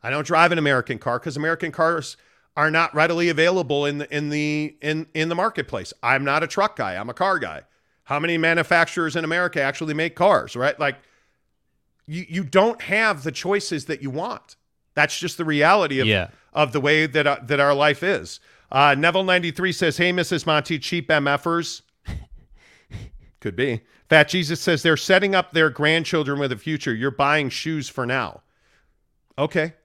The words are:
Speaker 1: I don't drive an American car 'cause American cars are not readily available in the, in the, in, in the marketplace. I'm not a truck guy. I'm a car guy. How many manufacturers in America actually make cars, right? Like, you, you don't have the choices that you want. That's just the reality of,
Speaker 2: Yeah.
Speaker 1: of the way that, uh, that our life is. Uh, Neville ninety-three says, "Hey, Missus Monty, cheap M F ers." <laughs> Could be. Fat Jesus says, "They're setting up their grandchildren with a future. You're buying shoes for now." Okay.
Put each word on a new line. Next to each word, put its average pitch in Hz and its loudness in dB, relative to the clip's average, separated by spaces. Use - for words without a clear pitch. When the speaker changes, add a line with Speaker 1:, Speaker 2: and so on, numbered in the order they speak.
Speaker 1:
I 113 -6
don't 147 -2
drive 165 4
an 170 0
American 131 0
car 123 -4
'cause 139 -8
American 160 -4
cars 165 -2
are 151 2
not 160 0
readily 170 2
available 151 2
in 147 -2
the, 147 -8
in 147 -2
the, 151 -2
in, 156 -4
in 160 0
the 170 -2
marketplace. 165 -4
I'm 135 2
not 143 0
a 160 -4
truck 208 -2
guy. 95 -4
I'm 107 -8
a 120 -10
car 185 0
guy. 82 -8
How 143 -4
many 165 -2
manufacturers 165 2
in 165 -2
America 165 -2
actually 147 -4
make 165 -4
cars, 180 2
right? 135 -2
Like, 143 -2
you, 165 -10
you 175 -6
don't 202 2
have 202 0
the 156 -4
choices 190 -4
that 156 -6
you 135 -6
want. 175 -8
That's - 0
just 175 -6
the 165 -4
reality 151 4
of, 127 2
Speaker 2:
Yeah. 98 2
Speaker 1:
of 147 0
the 151 -2
way 156 4
that, 147 0
uh, 143 2
that 139 0
our 143 4
life 147 2
is. 151 -4
Uh, 143 6
Neville 170 2
ninety-three 180 0
says, 160 0
"Hey, 175 2
Missus 175 -2
Monty, 151 0
cheap 165 -6
M 147 2
F 143 0
ers." 170 -4
<laughs> - -10
Could 98 -8
be. 120 -2
Fat 151 6
Jesus 165 -2
says, 165 0
"They're 165 4
setting 190 2
up 180 0
their 160 4
grandchildren 151 0
with 139 -2
a 113 -6
future. 147 -4
You're 123 -2
buying 139 0
shoes 156 -6
for 127 -6
now." 123 -4
Okay. 160 -2